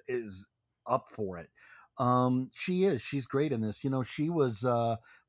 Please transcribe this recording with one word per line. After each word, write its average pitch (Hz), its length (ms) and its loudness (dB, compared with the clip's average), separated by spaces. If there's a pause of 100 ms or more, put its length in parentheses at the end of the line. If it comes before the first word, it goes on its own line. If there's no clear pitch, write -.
is 107 400 -6 (400)
up 135 240 -2
for 92 280 -6
it. 82 120 -16 (480)
Um, 127 540 4
she 180 320 0
is, 165 180 2
she's 139 240 -4
great 143 240 0
in 117 100 -2
this. 107 220 -4
You 135 80 0
know, 131 140 0
she 156 260 -4
was, 127 340 2
uh, 117 320 2 (320)